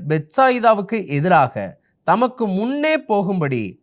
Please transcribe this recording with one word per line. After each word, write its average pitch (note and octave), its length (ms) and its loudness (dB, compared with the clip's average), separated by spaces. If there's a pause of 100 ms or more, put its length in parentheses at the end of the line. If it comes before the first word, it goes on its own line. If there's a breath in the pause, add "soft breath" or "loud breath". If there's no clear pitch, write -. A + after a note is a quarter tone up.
பெத்சாயிதாவுக்கு A3 960 0
எதிராக C#3+ 760 0 (240)
தமக்கு A#3+ 420 0
முன்னே C#4 520 -2
போகும்படி E3+ 840 -4